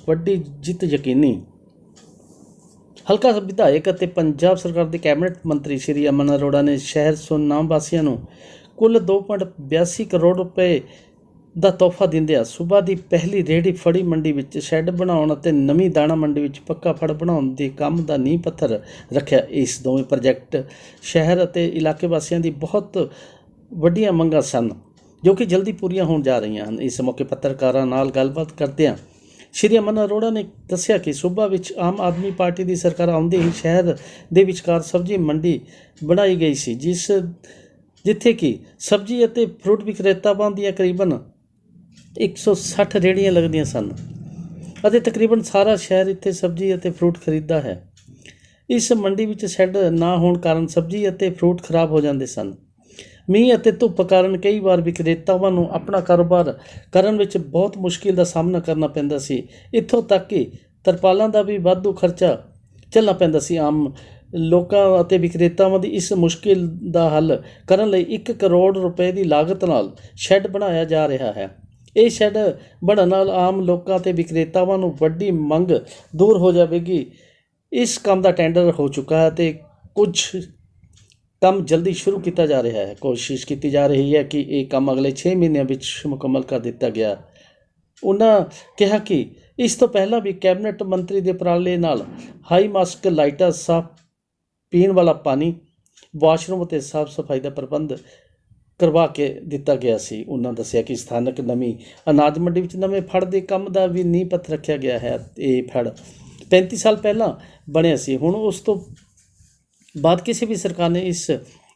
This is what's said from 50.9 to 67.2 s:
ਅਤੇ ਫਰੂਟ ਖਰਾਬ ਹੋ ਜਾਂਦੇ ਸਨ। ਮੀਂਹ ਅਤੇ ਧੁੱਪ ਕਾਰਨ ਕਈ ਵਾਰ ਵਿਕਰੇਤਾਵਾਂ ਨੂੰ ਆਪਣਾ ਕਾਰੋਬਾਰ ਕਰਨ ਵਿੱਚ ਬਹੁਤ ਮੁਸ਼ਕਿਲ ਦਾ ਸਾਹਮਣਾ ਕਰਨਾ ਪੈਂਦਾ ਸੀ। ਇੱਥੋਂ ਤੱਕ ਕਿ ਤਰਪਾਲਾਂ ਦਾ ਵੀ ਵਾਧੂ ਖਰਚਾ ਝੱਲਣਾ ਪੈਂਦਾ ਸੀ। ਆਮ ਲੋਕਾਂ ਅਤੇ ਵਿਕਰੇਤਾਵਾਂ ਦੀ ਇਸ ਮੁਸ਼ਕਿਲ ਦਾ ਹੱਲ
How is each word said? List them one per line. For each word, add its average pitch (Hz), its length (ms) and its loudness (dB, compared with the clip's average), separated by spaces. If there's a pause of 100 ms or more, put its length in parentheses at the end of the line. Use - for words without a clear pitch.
ਅਤੇ 185 200 -2
ਫਰੂਟ 175 320 0
ਖਰਾਬ 165 300 0
ਹੋ 156 100 2
ਜਾਂਦੇ 143 240 -2
ਸਨ। 101 280 -8 (760)
ਮੀਂਹ 226 260 6
ਅਤੇ 226 160 4
ਧੁੱਪ 196 300 0
ਕਾਰਨ 185 360 4
ਕਈ 202 220 0
ਵਾਰ 185 220 2
ਵਿਕਰੇਤਾਵਾਂ 170 720 0
ਨੂੰ 175 200 0
ਆਪਣਾ 190 280 -2
ਕਾਰੋਬਾਰ 175 600 2 (320)
ਕਰਨ 202 260 4
ਵਿੱਚ 202 200 -2
ਬਹੁਤ 175 400 -2
ਮੁਸ਼ਕਿਲ 185 380 -2
ਦਾ 175 80 4
ਸਾਹਮਣਾ 170 360 0
ਕਰਨਾ 156 280 -2
ਪੈਂਦਾ 147 300 -4
ਸੀ। 135 300 -6 (260)
ਇੱਥੋਂ 233 300 0
ਤੱਕ 196 240 0
ਕਿ 151 240 -2 (320)
ਤਰਪਾਲਾਂ 190 460 2
ਦਾ 214 120 4
ਵੀ 202 160 -4
ਵਾਧੂ 185 360 0
ਖਰਚਾ 170 440 0 (540)
ਝੱਲਣਾ 214 200 4
ਪੈਂਦਾ 170 280 2
ਸੀ। 165 160 -2
ਆਮ 151 380 0 (420)
ਲੋਕਾਂ 175 640 4
ਅਤੇ 185 160 2
ਵਿਕਰੇਤਾਵਾਂ 175 640 2
ਦੀ 202 100 -2
ਇਸ 202 240 -2
ਮੁਸ਼ਕਿਲ 180 540 2 (240)
ਦਾ 165 180 2
ਹੱਲ 151 340 2 (240)